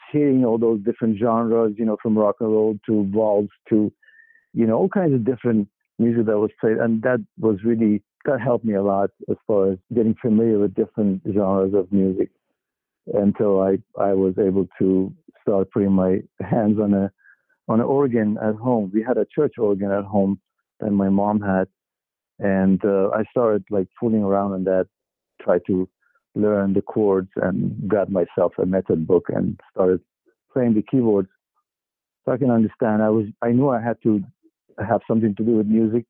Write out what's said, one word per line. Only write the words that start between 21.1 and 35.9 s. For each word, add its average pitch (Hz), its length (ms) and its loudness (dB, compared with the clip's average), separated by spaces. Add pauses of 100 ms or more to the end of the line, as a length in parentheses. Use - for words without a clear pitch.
had. 95 260 0 (720)
And, 95 440 2
uh, 98 240 2
I 107 220 -2
started, 110 380 0
like, 98 180 -2 (120)
fooling 110 240 0
around 98 300 0
on 95 100 -6
that, 92 240 0 (540)
tried - 260 0
to 92 220 -2 (460)
learn 104 360 0
the 98 100 0
chords 98 540 0
and 98 400 -4 (140)
got 98 200 0
myself 90 480 -2
a 95 80 -2
method 92 400 -2
book 87 220 0
and 92 320 -4 (140)
started 92 260 0 (540)
playing 120 220 0
the 107 60 0
keyboards. 107 460 0 (960)
So 139 80 -4
I 127 60 -2
can 127 120 0
understand. 110 540 0
I 107 60 2
was, 107 160 0 (160)
I 117 100 -2
knew 127 160 2
I 120 140 0
had 117 220 -4
to 104 200 0 (540)
have 104 280 -2
something 110 300 0
to 110 80 -6
do 113 140 2
with 104 100 0
music, 110 420 0